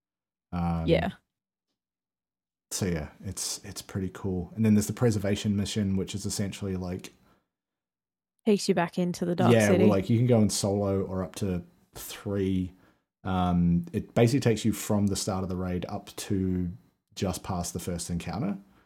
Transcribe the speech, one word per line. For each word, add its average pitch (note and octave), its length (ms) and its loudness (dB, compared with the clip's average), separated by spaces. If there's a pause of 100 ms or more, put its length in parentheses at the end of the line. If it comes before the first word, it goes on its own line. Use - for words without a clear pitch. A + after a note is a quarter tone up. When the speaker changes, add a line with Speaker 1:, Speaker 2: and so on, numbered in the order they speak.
(520)
Speaker 1:
Um, E2+ 340 -2
Speaker 2:
Yeah. - 240 2 (1600)
Speaker 1:
so - 160 -4
yeah, E2 220 -4 (160)
it's, - 400 -8
it's F#2+ 180 -14
pretty F#2+ 320 -6
cool. F2+ 420 -6
And A2 80 2
then G#2+ 100 8
there's G2+ 120 6
the G#2+ 60 -4
preservation G#2 640 0
mission, G2 400 0
which F#2 180 -4
is G2 120 -8
essentially, F#2+ 500 -4
like, F#2 360 -8 (1300)
Speaker 2:
Takes G3+ 220 2
you F3+ 80 4
back E3+ 220 -2
into F3+ 260 -2
the F3 100 0
Dark A#2+ 180 4
Speaker 1:
yeah, A2 140 6
Speaker 2:
City. G2 140 6
Speaker 1:
well, G#2+ 80 6
like, G2 200 2
you A#2 100 4
can B2 100 2
go A#2 120 6
in G#2 80 6
solo G2 540 0
or F#2 220 -4
up - 120 -10
to F2+ 280 -2 (320)
three. F#2+ 760 -2 (520)
Um, F2 680 2
it - 220 -6
basically A#2+ 260 6
takes A2 240 2
you G#2+ 80 2
from G#2 360 0
the F#2+ 80 -2
start F#2+ 260 -4
of F2+ 60 -6
the F2+ 80 -6
raid F2+ 320 -4
up - 280 -12
to F#2 540 -2 (460)
just F#2 260 -4
past F2 300 -6
the F2 80 -8
first F2 280 -8
encounter. F2 480 -4 (300)